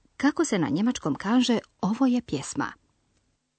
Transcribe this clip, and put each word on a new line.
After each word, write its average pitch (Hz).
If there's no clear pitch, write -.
kako 302
se 214
na 151
njemačkom 175
kaže 233
„ovo 220
je 247
pjesma”. -